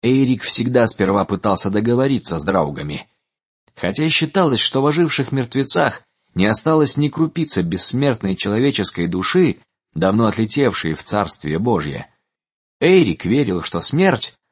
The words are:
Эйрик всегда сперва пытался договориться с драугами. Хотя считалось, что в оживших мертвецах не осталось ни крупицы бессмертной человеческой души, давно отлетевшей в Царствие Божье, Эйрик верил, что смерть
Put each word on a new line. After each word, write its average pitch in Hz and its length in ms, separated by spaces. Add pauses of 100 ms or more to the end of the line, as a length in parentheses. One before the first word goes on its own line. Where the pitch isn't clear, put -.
Эйрик 131 420
всегда 120 420
сперва 98 380
пытался 98 460
договориться 120 680
с 73 60
драугами. 73 640 (680)
Хотя 120 340
считалось, 156 520
что - 200
в 135 60
оживших 151 460
мертвецах 135 760 (300)
не 92 80
осталось 143 540
ни 147 100
крупицы 156 540
бессмертной 101 760
человеческой 104 720
души, 92 480 (380)
давно 98 320
отлетевшей 110 680
в 76 100
Царствие 82 560
Божье, 82 500 (680)
Эйрик 160 460
верил, 98 380
что - 180
смерть 160 540 (180)